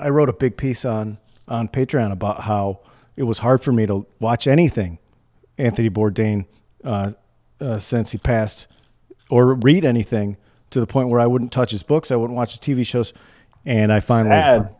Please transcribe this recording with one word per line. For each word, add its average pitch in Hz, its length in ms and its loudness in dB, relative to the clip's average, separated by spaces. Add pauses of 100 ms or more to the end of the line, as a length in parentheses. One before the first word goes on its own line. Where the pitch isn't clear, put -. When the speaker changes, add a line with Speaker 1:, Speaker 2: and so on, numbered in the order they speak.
Speaker 1:
I 147 80 -4
wrote 143 200 2
a 120 40 -2
big - 240 -2
piece 131 280 -4
on, 107 340 -4 (280)
on 117 220 -4
Patreon 131 420 -2
about 98 300 -6
how 101 400 -2 (360)
it 143 80 -6
was 113 140 -2
hard 127 240 2
for 143 100 -2
me 110 140 2
to 101 200 -4 (120)
watch 113 280 -2
anything 131 520 2 (580)
Anthony 113 340 0
Bourdain, 104 560 -2 (380)
uh, 101 280 -4 (480)
uh, 120 180 -6
since 110 340 -4
he 110 60 -8
passed, 110 500 -2 (600)
or 127 240 4
read 143 300 4
anything 110 520 0 (340)
to - 100 -2
the 113 60 0
point 127 220 -2
where 120 120 2
I 120 60 4
wouldn't 120 260 0
touch 127 200 0
his 98 100 -6
books, 156 300 -2
I 123 40 0
wouldn't 120 200 -2
watch 120 160 -4
his - 80 -16
T 143 120 -4
V 127 120 0
shows, 120 280 -2 (540)
and 107 260 2
I 107 60 4
finally, 113 320 2
Speaker 2:
Sad. 127 380 4 (100)